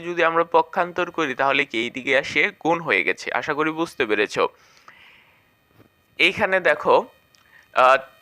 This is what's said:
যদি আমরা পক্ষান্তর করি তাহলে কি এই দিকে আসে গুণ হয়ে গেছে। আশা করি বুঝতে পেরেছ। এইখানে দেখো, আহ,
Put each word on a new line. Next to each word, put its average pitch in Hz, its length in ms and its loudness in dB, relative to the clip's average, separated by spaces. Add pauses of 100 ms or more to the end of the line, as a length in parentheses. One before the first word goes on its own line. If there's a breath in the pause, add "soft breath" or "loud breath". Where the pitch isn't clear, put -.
যদি 170 220 -2
আমরা 165 160 2 (120)
পক্ষান্তর 175 500 0 (100)
করি 151 240 -2
তাহলে 139 300 2
কি - 140 -8
এই 120 120 -6
দিকে 131 160 -4 (100)
আসে 151 200 -2 (220)
গুণ 165 220 0
হয়ে 98 200 2
গেছে। - 200 -4 (140)
আশা 156 180 -4
করি 156 120 -2 (100)
বুঝতে 165 300 -4
পেরেছ। 104 260 -2 (1800 soft breath)
এইখানে 190 380 0 (120)
দেখো, 147 260 2 (800 soft breath)
আহ, 127 240 6 (240)